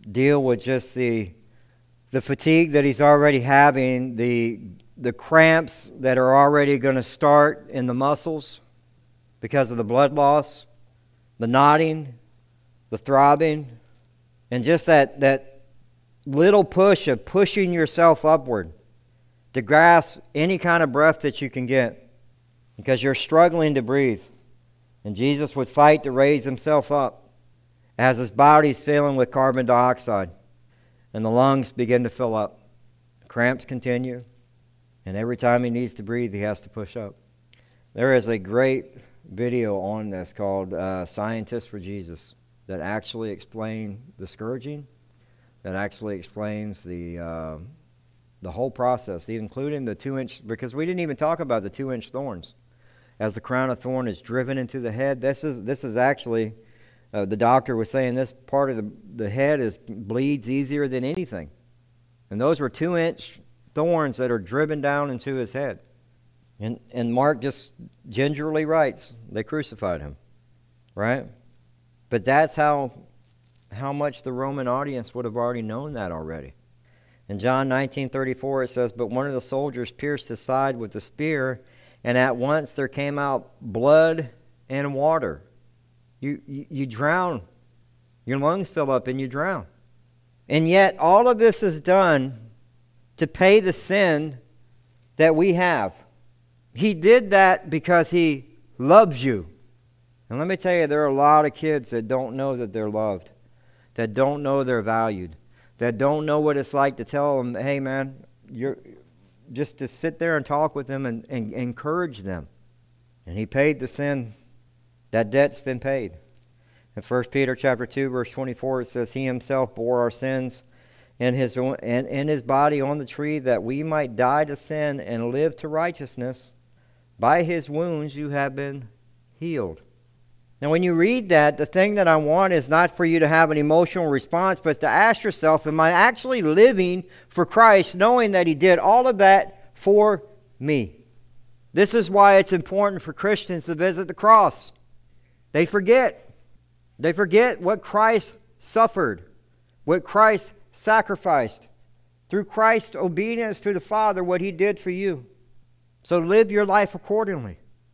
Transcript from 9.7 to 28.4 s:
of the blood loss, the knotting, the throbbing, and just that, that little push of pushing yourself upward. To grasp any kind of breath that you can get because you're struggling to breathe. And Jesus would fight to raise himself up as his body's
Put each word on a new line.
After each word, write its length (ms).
of 60
the 80
blood 300
loss, 520
the 80
knotting, 680
the 80
throbbing, 680
and 140
just 220
that, 340
that 420
little 400
push 420
of 180
pushing 480
yourself 520
upward. 480
To 60
grasp 580
any 240
kind 240
of 100
breath 300
that 200
you 80
can 160
get 440
because 260
you're 120
struggling 600
to 80
breathe. 400
And 140
Jesus 400
would 120
fight 360
to 60
raise 340
himself 480
up 380
as 200
his 120
body's 500